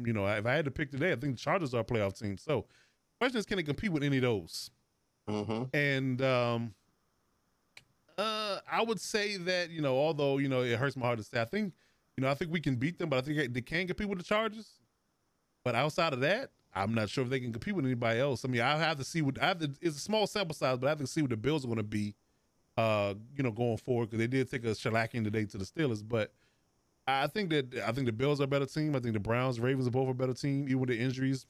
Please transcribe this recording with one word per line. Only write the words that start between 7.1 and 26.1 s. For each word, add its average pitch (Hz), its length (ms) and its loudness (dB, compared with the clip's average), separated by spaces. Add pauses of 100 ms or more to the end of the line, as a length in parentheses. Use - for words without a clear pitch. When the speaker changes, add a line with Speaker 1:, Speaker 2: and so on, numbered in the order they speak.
Speaker 1:
uh, 214 440 -2 (100)
I 180 120 2
would 226 180 0
say 208 360 -2
that, 175 320 0
you 165 140 -6
know, 131 120 4
although, 143 440 2
you 139 100 2
know, 127 140 2
it 117 160 2
hurts 135 180 0
my 123 80 -2
heart 117 140 0
to 104 60 -8
say, - 140 -4
I 117 60 2
think, 202 300 -2 (420)
you 127 60 0
know, 131 80 2
I 143 40 2
think 160 160 -4
we 165 100 0
can 135 160 2
beat 147 220 -2
them, 170 120 -2
but 131 80 4
I - 20 4
think 143 320 -2
they 123 80 -2
can 165 260 -2
compete 202 220 -4
with 196 100 -4
the 175 60 -10
Chargers. 214 460 -2 (920)
But 120 100 -2
outside 151 400 0
of 123 60 -4
that, 185 300 0 (240)
I'm 98 200 0
not 107 160 0
sure 139 120 -2
if 120 60 -2
they 135 100 -2
can 123 140 -4
compete 117 220 -6
with 160 100 0
anybody 120 340 2
else. 135 280 0
I - 20 -2
mean, 120 140 2
I 147 160 2
have 160 180 0
to 135 80 -6
see 165 160 -2
what, 135 200 0
I 143 80 4
have 185 100 0
to, 156 120 -2 (120)
it's 160 140 0
a 139 40 -10
small 220 260 2
sample 180 280 -4
size, 131 240 2
but 127 80 -2
I 143 40 4
have 156 80 0
to 139 80 -2
see - 140 -2
what 139 100 2
the 117 60 0
Bills 131 300 0
are - 20 -2
gonna 113 140 0
be, 104 320 -2 (640)
uh, 107 340 2 (240)
you 139 60 -2
know, 127 80 2
going 113 260 0
forward, 117 340 0
'cause 113 80 -2
they 113 80 4
did 131 240 0
take 120 140 -4
a 117 40 2
shellacking 113 540 0
today 107 220 0
to 101 140 -8
the 95 80 -4
Steelers. 123 400 -2
But 110 260 0 (760)